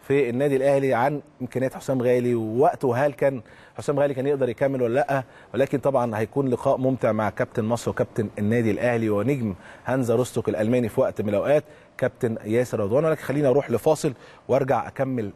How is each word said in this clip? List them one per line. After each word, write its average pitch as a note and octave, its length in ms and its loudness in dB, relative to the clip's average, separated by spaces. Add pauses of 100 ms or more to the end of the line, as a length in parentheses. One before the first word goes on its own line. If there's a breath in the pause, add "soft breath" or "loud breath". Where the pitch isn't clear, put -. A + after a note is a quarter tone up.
في C3+ 220 2
النادي C3+ 260 0
الأهلي C3+ 380 2
عن C#3 280 0 (200)
إمكانيات B2+ 320 -4
حسام C3 280 -2
غالي B2 340 2
ووقته، A#2 520 0
وهل C3 260 0
كان C#3 280 0 (360 loud breath)
حسام C#3+ 220 -2
غالي C#3+ 140 2
كان B2+ 140 -2
يقدر C3+ 220 0
يكمل C3+ 320 0
ولا A#2 120 0
لأ، C3+ 300 0 (300 loud breath)
ولكن C3+ 240 0
طبعًا A#2+ 420 0
هيكون C3+ 280 -2
لقاء B2+ 300 2
ممتع C3 340 0
مع G#2+ 180 0
كابتن A#2+ 360 -4
مصر A2+ 260 -2
وكابتن A2 380 -2 (100)
النادي A2+ 320 2
الأهلي A2+ 380 0
ونجم G#2+ 440 0 (320 loud breath)
هانزا B2 300 0
روستوك A#2+ 340 0
الألماني A2 400 0
في B2+ 120 0
وقت A#2 200 0
من G#2 80 -2
الأوقات B2+ 340 2 (340 loud breath)
كابتن A#2+ 380 -2 (100)
ياسر A2+ 340 0
رضوان. A2 260 0
ولكن D#3+ 160 0
خليني C#3+ 260 0
أروح C3 240 2
لفاصل C#3+ 420 0 (340 loud breath)
وأرجع C#3 400 0
أكمل B2 480 -4